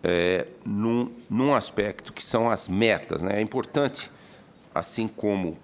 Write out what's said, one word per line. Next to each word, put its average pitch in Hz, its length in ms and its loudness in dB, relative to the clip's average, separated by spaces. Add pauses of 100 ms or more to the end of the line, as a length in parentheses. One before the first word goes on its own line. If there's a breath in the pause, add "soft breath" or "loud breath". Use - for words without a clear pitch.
eh, 87 420 2 (180)
num, 113 460 0 (180)
num 135 260 2
aspecto - 580 -2
que - 100 -12
são 117 280 2
as 104 180 -2
metas, 98 540 2
né? 101 160 0
É - 20 0
importante, 135 680 -2 (640 loud breath)
assim 110 360 -4
como 98 560 -2